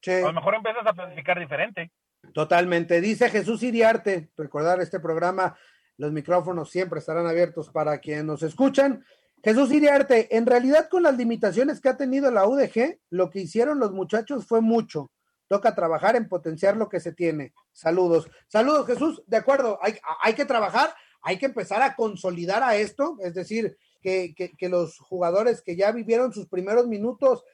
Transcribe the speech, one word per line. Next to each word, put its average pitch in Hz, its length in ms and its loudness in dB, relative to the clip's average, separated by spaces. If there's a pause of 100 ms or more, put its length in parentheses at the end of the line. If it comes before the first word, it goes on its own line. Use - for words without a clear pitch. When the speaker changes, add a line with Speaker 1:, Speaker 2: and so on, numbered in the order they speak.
Speaker 1:
Sí. 180 120 -4
Speaker 2:
A 185 140 2
lo 160 60 -2
mejor 196 220 0
empiezas 220 320 -4
a 220 60 2
planificar 175 480 -4
diferente. 170 500 -6 (420)
Speaker 1:
Totalmente. 170 680 2
Dice 220 300 2
Jesús 214 340 -2
Iriarte, 220 720 2
recordar 156 440 -2
este 175 200 -6
programa, 175 560 -2 (400)
los 147 160 -6
micrófonos 165 580 -2
siempre 175 300 -4
estarán 165 260 -4
abiertos 170 440 -2
para 151 280 -2
quienes 151 260 -8
nos 156 200 -6
escuchan. 269 600 0 (380)
Jesús 233 300 2
Iriarte, 277 640 4
en 233 100 2
realidad 262 420 4
con 359 140 2
las 285 140 4
limitaciones 233 640 0
que - 80 2
ha 262 80 0
tenido 269 340 0
la 202 160 4
U 240 80 2
D 269 160 2
G, 262 300 -2 (100)
lo 180 180 0
que 196 120 -8
hicieron 233 400 -2
los 214 100 0
muchachos 214 560 -4
fue 226 140 2
mucho. 220 500 0 (380)
Toca 202 260 2
trabajar 165 400 0
en 226 140 0
potenciar 175 480 -2
lo 220 120 -2
que 180 120 -4
se 170 120 -10
tiene. 156 400 -4 (200)
Saludos. 170 560 2 (200)
Saludos, 269 380 2
Jesús. 294 400 -2
De 220 120 0
acuerdo, 254 440 0
hay, 214 120 0 (280)
hay 220 120 2
que 277 100 -2
trabajar, 233 500 0 (280)
hay 180 160 -4
que 269 80 -4
empezar 220 360 -2
a 262 140 0
consolidar 190 680 -4
a 240 140 2
esto, 269 440 -4
es 180 140 -8
decir, 202 420 -6 (240)
que, 185 340 -4
que, 180 220 -10
que 185 120 -6
los 175 300 -2
jugadores 190 640 -2
que 170 140 -8
ya 196 160 2
vivieron 233 400 0
sus 208 160 -14
primeros 202 380 0
minutos 233 680 0